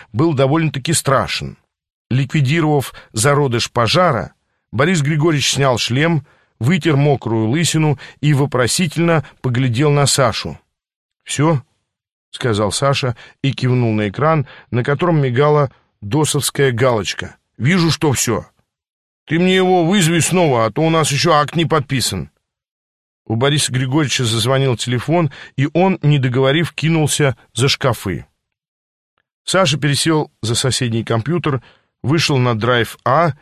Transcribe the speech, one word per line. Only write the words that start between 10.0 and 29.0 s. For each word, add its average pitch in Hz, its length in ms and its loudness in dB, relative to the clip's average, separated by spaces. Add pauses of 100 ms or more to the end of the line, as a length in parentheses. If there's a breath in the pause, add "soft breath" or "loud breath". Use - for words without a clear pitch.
Сашу. 107 540 0 (640)
"Всё?" — 147 380 0 (680)
сказал 107 400 -2
Саша 135 460 -2 (240 loud breath)
и 135 120 -2
кивнул 123 420 0
на 107 160 -2
экран, 147 360 0 (240 loud breath)
на 117 140 -2
котором 147 380 0
мигала 143 500 2 (300 soft breath)
досовская 139 680 0
галочка. 113 640 -2 (200)
"Вижу, 165 340 2
что 147 220 0
всё. 113 320 -2 (840)
Ты 160 120 -2
мне 185 180 2
его 185 300 2
вызови 170 320 2
снова, 143 480 2
а 110 40 0
то 147 120 -4
у 160 80 2
нас 160 220 0
ещё 143 200 0
акт 147 240 0
не 165 80 0
подписан". 131 680 -4 (920)
У 113 120 -4
Бориса 139 360 0
Григорьевича 131 540 -2
зазвонил 123 500 0
телефон, 147 540 -2 (260 loud breath)
и 139 160 0
он, 185 300 2
не 147 160 4
договорив, 135 560 0
кинулся 151 640 0 (160 soft breath)
за 123 140 0
шкафы. 98 580 -4 (1160)